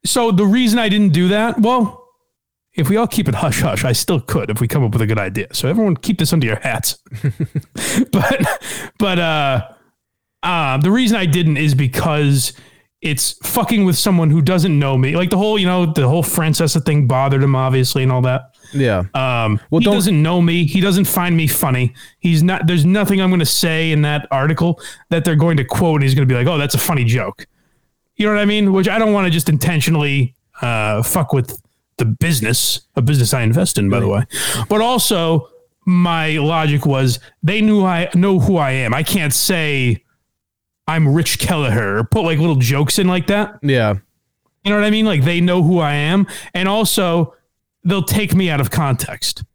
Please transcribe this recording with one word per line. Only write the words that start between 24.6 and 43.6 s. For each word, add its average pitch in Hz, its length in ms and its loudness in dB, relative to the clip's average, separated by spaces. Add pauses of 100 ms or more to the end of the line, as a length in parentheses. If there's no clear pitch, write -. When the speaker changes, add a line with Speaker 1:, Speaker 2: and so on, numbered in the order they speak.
Speaker 1:
that 165 140 0
they're 165 120 2
going 160 220 2
to 131 60 0
quote 156 320 0
and 143 60 0
he's 135 120 2
gonna 135 120 2
be 127 80 2
like, 123 140 0
"Oh, 165 100 0
that's 143 160 -2
a 131 40 -2
funny 139 260 0
joke." 113 420 -4 (680)
You 208 100 0
know 214 60 2
what 208 80 0
I 208 60 2
mean? 208 260 2
Which 190 160 2
I 226 100 0
don't 220 140 2
wanna 190 180 2
just 160 180 0
intentionally, 147 840 0 (260)
uh, 107 440 -2
fuck - 280 -2
with - 280 -2 (380)
the 120 80 -2
business, 120 760 -2 (160)
a 139 60 0
business 127 300 2
I 127 100 -2
invest 120 360 0
in, 101 120 0
by 98 100 0
the 95 60 0
Speaker 2:
Right. 101 220 0
Speaker 1:
way. - 400 -6
But 208 120 0
also, 185 680 0 (380)
my 165 520 0
logic 151 480 0
was 131 340 0 (240)
they 202 160 0
knew 208 240 2
I 180 300 0
know 185 260 2
who 180 160 2
I 139 160 0
am. 127 200 -2
I 147 120 -2
can't 156 300 -2
say 147 680 0 (840)
I'm 156 260 0
Rich - 240 -2
Kelleher 113 600 -2
or 113 60 0
put, - 200 0
like, 160 160 0
little 160 160 2
jokes 139 420 0
in 190 80 2
like 180 220 0
that. 202 340 -2